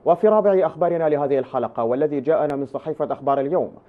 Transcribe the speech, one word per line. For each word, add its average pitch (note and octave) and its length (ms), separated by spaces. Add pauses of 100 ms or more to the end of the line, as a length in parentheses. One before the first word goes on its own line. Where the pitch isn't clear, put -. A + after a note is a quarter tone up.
وفي F3 240
رابع G3 380
أخبارنا E3 420
لهذه C#3+ 300
الحلقة B2 460
والذي C#3+ 360
جاءنا D3 360
من C#3 100
صحيفة D3+ 460
أخبار C#3 280
اليوم، C#3 300 (180)